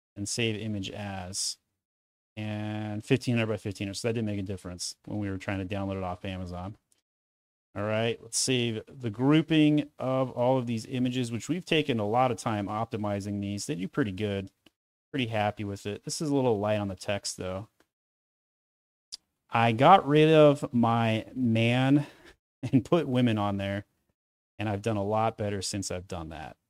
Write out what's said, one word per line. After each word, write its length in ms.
and 120
save 280
image 340
as, 680
and 680
fifteen 320
hundred 120
by 100
fifteen 300
hundred. 100
So 100
that 60
didn't 120
make 140
a 20
difference 600
when 140
we 100
were 80
trying 220
to 160
download 240
it 40
off 220
Amazon. 520
All 60
right, 400
let's 160
save 500
the 220
grouping 880
of 320
all 260
of 100
these 220
images, 420
which 200
we've 140
taken 360
a 80
lot 220
of 80
time 300
optimizing 760
these. 240
They 80
do 120
pretty 260
good. 360
Pretty 140
happy 360
with 220
it. 180
This 200
is 80
a 40
little 240
light 200
on 100
the 80
text, 400
though. 320
I 220
got 360
rid 240
of 400
my 600
man 720
<laughs> 100
and 100
put 240
women 300
on 220
there, 260
and 120
I've 100
done 160
a 80
lot 320
better 240
since 300
I've 180
done 220
that. 260